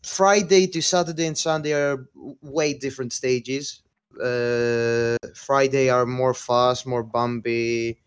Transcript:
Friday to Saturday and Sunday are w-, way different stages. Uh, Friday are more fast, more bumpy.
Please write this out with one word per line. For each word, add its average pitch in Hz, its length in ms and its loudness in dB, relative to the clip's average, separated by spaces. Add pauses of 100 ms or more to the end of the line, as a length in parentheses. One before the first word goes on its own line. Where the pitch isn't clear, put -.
Friday 190 640 4
to 165 120 -4
Saturday 165 460 0
and 156 100 -4
Sunday 156 360 -2
are 143 240 0 (180)
w-, - 260 -18
way 147 340 -2
different 131 380 -6
stages. 127 720 -4 (400)
Uh, 117 920 0 (180)
Friday 135 560 2
are 123 160 4
more 127 260 0
fast, 123 540 2
more 123 160 -2
bumpy. 117 1040 -2